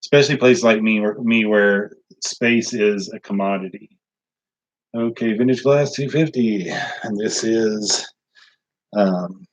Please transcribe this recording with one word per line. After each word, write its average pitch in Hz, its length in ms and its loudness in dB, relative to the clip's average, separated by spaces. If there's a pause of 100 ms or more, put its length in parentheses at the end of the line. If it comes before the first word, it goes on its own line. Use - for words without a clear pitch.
especially 143 320 4
places 123 280 4
like 110 180 4
me, 110 180 2
where, 104 200 -2
me, 113 240 2
where 104 480 2 (320)
space 117 500 -2
is 104 380 0
a 110 80 -14
commodity. 98 760 -6 (960)
Okay, 117 380 -2
vintage 123 280 2
glass 139 300 2
two 139 160 -6
fifty, 120 640 0 (320)
and 107 160 -6
this 110 260 -4
is, 107 680 -2 (840)
um 95 560 -2